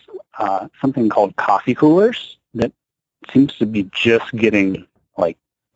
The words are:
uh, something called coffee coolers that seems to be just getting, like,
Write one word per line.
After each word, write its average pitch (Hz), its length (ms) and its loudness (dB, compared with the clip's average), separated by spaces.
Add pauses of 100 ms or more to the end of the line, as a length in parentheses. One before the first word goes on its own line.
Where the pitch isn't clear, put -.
(380)
uh, 101 300 -4 (140)
something 123 260 0
called 101 280 0
coffee 107 380 -2
coolers 180 600 2 (180)
that 120 160 -4 (640)
seems 139 240 2
to 120 80 -4
be 107 300 -4
just 117 420 0
getting, 104 500 0 (300)
like, 85 220 -2 (380)